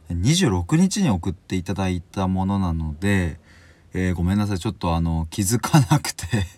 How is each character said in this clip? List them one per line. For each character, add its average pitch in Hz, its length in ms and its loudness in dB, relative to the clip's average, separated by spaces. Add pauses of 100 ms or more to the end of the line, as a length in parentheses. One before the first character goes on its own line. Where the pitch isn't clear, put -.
(100)
二 90 240 2
十 175 140 2
六 90 280 0
日 190 260 2
に 175 80 4
送 95 200 -2
っ - 20 -2
て - 240 -8
い 92 60 -2
た 92 120 -6
だ 92 140 -2
い 90 120 -2
た 92 280 -4
も 92 180 0
の 98 120 0
な 92 140 0
の 80 260 -4
で、 90 400 0 (540)
え 90 200 0
ー、 - 20 -4
ご 90 80 -2
め 90 120 2
ん 104 40 2
な 104 80 0
さ 104 80 -2
い。 92 40 -2
ち 85 80 -6
ょ 107 40 -2
っ 92 40 -4
と 85 220 -2
あ 85 40 0
の、 82 300 0
気 - 120 -2
づ 107 160 0
か - 220 4
な 151 200 2
く - 120 -6
て、 - 340 -4 (120)